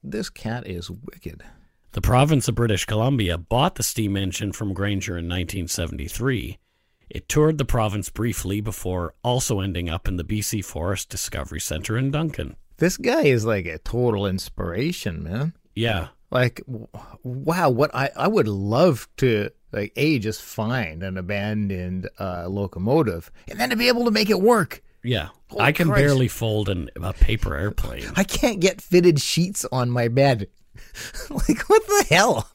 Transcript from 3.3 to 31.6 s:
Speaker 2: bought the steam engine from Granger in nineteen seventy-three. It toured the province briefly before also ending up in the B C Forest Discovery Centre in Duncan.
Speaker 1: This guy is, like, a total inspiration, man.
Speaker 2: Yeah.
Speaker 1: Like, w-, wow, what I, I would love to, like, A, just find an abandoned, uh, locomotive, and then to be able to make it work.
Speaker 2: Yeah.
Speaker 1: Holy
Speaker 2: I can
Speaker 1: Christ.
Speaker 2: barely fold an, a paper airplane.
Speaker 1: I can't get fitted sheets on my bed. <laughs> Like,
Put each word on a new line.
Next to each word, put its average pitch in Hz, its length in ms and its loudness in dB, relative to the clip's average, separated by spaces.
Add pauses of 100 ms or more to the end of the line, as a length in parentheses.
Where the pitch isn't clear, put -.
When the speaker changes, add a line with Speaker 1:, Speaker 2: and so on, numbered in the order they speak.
Speaker 2:
bought 123 380 0
the - 80 -6
steam 101 340 -2
engine 98 360 -4
from 101 220 -4
Granger 95 440 -2
in 85 100 -4
nineteen 87 400 -4
seventy-three. 82 880 -4 (520)
It - 180 -10
toured 151 300 4
the 139 60 0
province 107 460 0
briefly 104 500 -4
before 92 640 -6
also 120 380 0
ending 92 280 -2
up 82 200 -4
in 95 80 -2
the 87 80 -4
B 107 180 -2
C 104 200 -4
Forest 90 480 -4
Discovery - 500 -8
Centre 80 380 -4
in 131 120 0
Duncan. 147 460 -4 (200)
Speaker 1:
This 175 200 2
guy - 260 0
is, 123 220 4
like, 101 220 0
a 82 120 -8
total 117 460 0
inspiration, 95 1000 -4
man. 120 280 -4 (220)
Speaker 2:
Yeah. 104 340 -2 (220)
Speaker 1:
Like, 123 380 0
w-, 110 180 -10 (380)
wow, 139 460 2
what 127 220 2
I, 131 220 -2
I 151 140 0
would 202 180 2
love 107 720 2
to, 110 340 2 (220)
like, 104 240 -6
A, 143 240 2
just 107 220 -4
find 110 600 -4
an 92 160 -6
abandoned, 98 880 -4 (120)
uh, 90 280 -6
locomotive, 101 840 0 (180)
and - 80 -14
then 247 120 0
to 240 60 -2
be 240 120 2
able 240 160 2
to 233 80 4
make 214 180 2
it 190 100 4
work. 214 400 2 (220)
Speaker 2:
Yeah. 104 280 -2 (200)
Speaker 1:
Holy 104 140 0
Speaker 2:
I 143 80 6
can 165 160 2
Speaker 1:
Christ. 139 160 4
Speaker 2:
barely 135 240 4
fold 107 400 0
an, 87 200 -2 (140)
a 90 120 -4
paper - 420 4
airplane. - 480 -4 (100)
Speaker 1:
I 190 80 4
can't 214 380 0
get 180 200 2
fitted 175 400 6
sheets 180 520 -2
on 123 180 0
my 120 180 2
bed. 123 440 4
<laughs> - 760 -14
Like, - 380 0